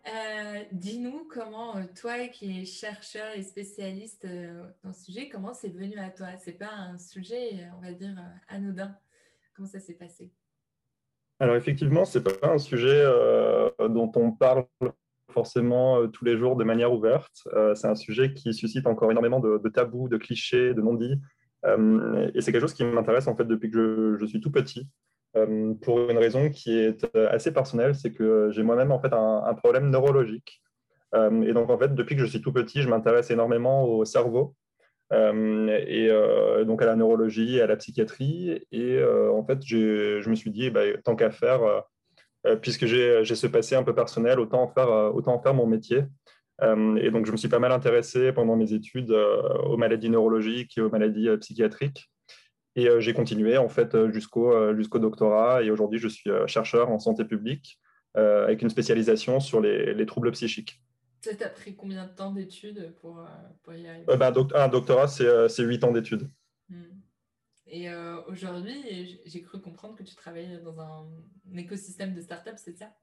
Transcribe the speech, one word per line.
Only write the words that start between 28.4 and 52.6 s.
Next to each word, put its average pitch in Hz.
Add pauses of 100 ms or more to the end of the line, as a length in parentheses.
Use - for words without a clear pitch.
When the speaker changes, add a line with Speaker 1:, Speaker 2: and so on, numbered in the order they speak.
Speaker 2:
j'ai 107
moi-même 123
en 131
fait 131
un, 110
un 113
problème 127
neurologique. 131 (540)
Euh, 110
et 113
donc 117
en 120
fait, 139
depuis 135
que 135
je 120
suis 110
tout 131
petit, 123
je 127
m'intéresse 117
énormément 120
au 113
cerveau, 123 (580)
euh, 110 (200)
et, 110
euh, 107
donc 110
à 120
la 113
neurologie, 113
à 113
la 107
psychiatrie. 156
Et, 123
euh, 110
en 107
fait, 135
j'ai, 107
je 107
me 113
suis 110
dit, 120
bah, 113 (240)
tant 117
qu'à 110
faire, 120
euh, 104 (680)
euh, 113
puisque 117
j'ai, 120
j'ai 113
ce 113
passé 117
un 127
peu 117
personnel, 117
autant 123
en 123
faire, 127
euh, 107
autant 123
en 123
faire 135
mon 123
métier. 113 (580)
Euh, 110
et 113
donc, 110
je 107
me 107
suis 113
pas 117
mal 123
intéressé 127
pendant 113
mes 110
études, 113
euh, 107 (220)
aux 117
maladies 113
neurologiques 113
et 117
aux 110
maladies, 107
euh, 107
psychiatriques. 113 (680)